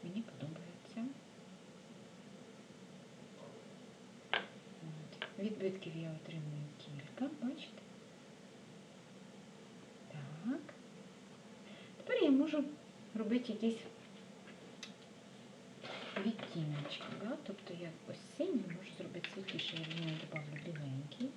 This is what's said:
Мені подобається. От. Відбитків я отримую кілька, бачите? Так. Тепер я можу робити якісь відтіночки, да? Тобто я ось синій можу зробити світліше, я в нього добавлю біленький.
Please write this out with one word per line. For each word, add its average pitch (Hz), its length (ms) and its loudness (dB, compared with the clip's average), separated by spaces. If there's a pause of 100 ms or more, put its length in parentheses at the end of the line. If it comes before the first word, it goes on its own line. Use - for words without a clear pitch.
Мені 190 180 0
подобається. - 840 -4 (3750)
От. 156 580 -4
Відбитків 190 580 4
я 165 140 0 (120)
отримую 151 380 -2 (160)
кілька, 156 520 -2 (120)
бачите? - 400 0 (2250)
Так. 156 600 -2 (1200)
Тепер 480 260 8
я 285 80 12
можу 294 320 10 (520)
робити 220 380 6
якісь 226 240 6 (2500)
відтіночки, 156 880 4 (180)
да? 262 200 4
Тобто 196 380 -4
я 170 80 0 (200)
ось - 280 -6
синій 285 260 6 (140)
можу 190 200 -6
зробити - 360 0
світліше, 170 420 0
я 160 80 2
в 160 180 0
нього 156 200 2
добавлю 151 440 -4
біленький. 147 720 0